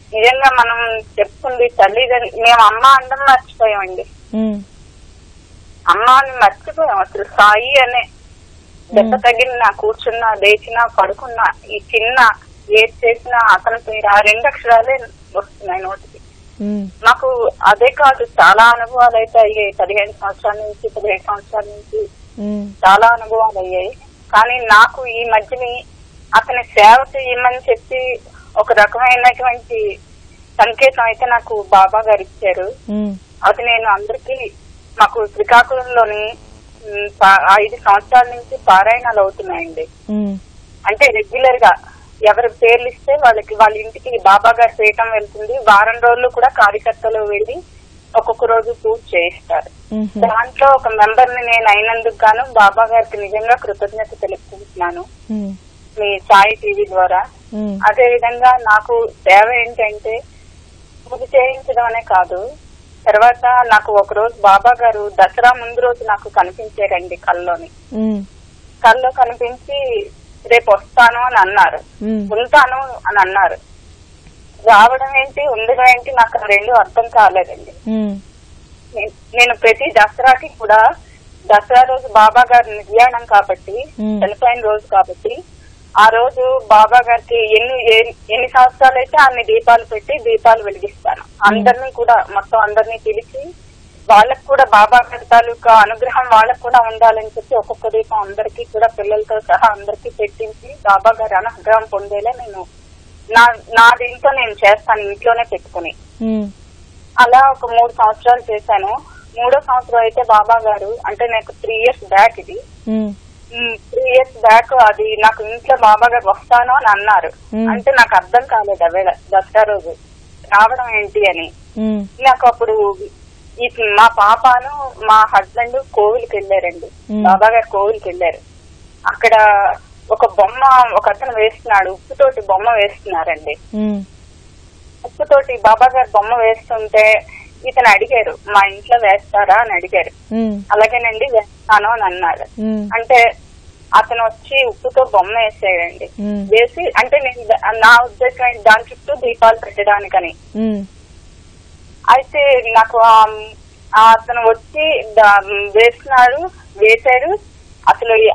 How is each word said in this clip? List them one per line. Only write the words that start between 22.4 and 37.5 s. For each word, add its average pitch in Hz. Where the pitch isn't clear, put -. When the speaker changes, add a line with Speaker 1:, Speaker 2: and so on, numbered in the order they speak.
Speaker 1:
చాలా 208
అనుభవాలు 226
అయ్యాయి. 185
కానీ 240
నాకు 220
ఈ 233
మధ్యని 240
అతని 247
సేవ 226
చేయమని 247
చెప్పి 254
ఒక 214
రకమైనటువంటి 240
సంకేతం 233
అయితే 226
నాకు 233
బాబా 190
గారు 214
ఇచ్చారు. 190
Speaker 2:
మ్మ్. 208
Speaker 1:
అది 220
నేను 226
అందరికీ, 466
మాకు 214
శ్రీకాకుళంలోని, 233
మ్, 208
పా-, 190